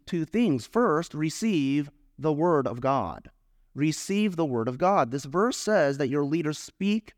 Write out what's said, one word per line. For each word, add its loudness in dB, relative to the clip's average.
two -2
things. 0
First, 0
receive 0
the 0
word 2
of -6
God. -2
Receive 0
the 0
word -2
of -4
God. 2
This -6
verse 0
says 2
that 0
your 0
leaders -2
speak -4